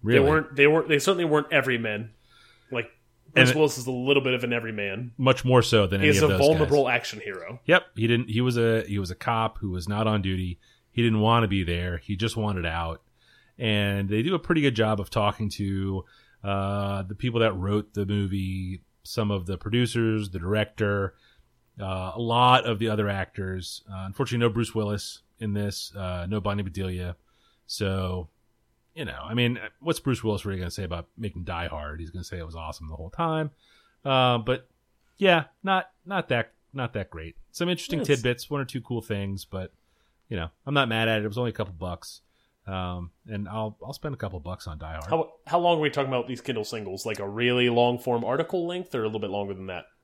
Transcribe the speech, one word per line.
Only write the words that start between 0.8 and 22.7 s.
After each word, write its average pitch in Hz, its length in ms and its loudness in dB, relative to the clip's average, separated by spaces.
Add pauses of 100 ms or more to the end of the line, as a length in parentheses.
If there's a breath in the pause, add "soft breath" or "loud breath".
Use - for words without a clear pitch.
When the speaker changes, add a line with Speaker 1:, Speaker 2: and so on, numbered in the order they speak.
Speaker 2:
they 147 100 4
certainly 175 260 2
weren't 151 280 2
everymen. 113 580 0 (600 soft breath)
Like, 117 200 -4 (420)
Bruce 127 180 8
Speaker 1:
And 123 60 4
Speaker 2:
Willis 151 220 4
is 120 80 -8
a 131 60 -4
little 131 300 2
bit 127 120 0
of 123 100 -2
an 120 80 -2
everyman. 110 640 -4
Speaker 1:
Much 131 280 4
more 127 180 8
so 104 240 6
than 98 160 2
Speaker 2:
He 151 60 6
Speaker 1:
any 98 80 6
Speaker 2:
is 95 60 6
Speaker 1:
of - 80 6
Speaker 2:
a - 40 4
Speaker 1:
those - 120 4
Speaker 2:
vulnerable 147 380 6
Speaker 1:
guys. 123 120 2
Speaker 2:
action 113 240 -6
hero. 95 440 -12
Speaker 1:
Yep. 175 220 4 (100)
He 110 100 0
didn't, 117 220 2
he 110 140 0
was 123 160 2
a, 113 280 2
he 101 120 -4
was 90 120 -4
a 90 40 -8
cop 113 440 -2
who 101 120 -6
was 90 180 -6
not 104 180 0
on 107 160 2
duty. 92 360 -4 (320 soft breath)
He 120 120 0
didn't 110 180 4
want 113 240 6
to 107 40 0
be 98 140 0
there. 87 360 -2
He - 180 -6
just 110 200 -2
wanted 101 300 -2
out. 82 340 -4 (580 soft breath)
And 101 500 0
they 107 140 2
do 180 120 0
a 165 40 0
pretty 165 220 0
good 139 160 2
job 107 240 2
of 95 100 -8
talking 104 400 0
to, 98 540 -4 (400 soft breath)
uh, 101 580 -2
the 95 120 -8
people 120 260 -2
that 110 140 4
wrote 101 400 -2
the 101 120 -2
movie, 95 760 -2 (220)
some 107 260 -2
of 95 160 -2
the 92 120 -4
producers, 110 720 0
the 90 80 -8
director, 101 760 0 (680 soft breath)
uh, 92 340 -6
a 117 60 -8
lot 120 460 6
of 113 120 0